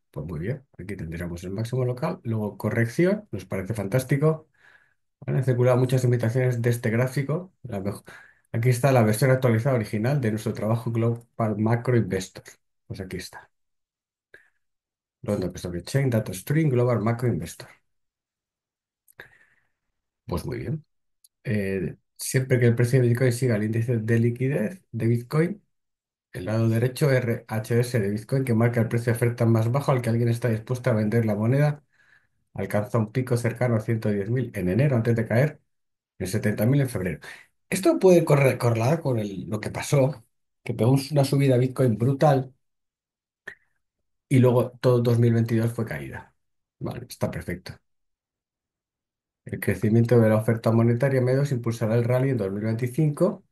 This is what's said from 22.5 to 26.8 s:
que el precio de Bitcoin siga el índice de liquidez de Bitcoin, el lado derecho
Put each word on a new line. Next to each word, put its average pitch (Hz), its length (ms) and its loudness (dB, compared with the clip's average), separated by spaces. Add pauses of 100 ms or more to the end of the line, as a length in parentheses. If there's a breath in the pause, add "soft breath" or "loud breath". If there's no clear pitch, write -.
que 120 80 4
el 117 80 6
precio 127 260 4
de 120 80 4
Bitcoin 120 240 2
siga 120 240 0
el 101 80 -2
índice 113 340 0
de 113 200 0
liquidez 127 720 -2
de 113 160 -4
Bitcoin, 151 560 0 (680)
el 92 120 -10
lado 113 240 0
derecho 117 420 0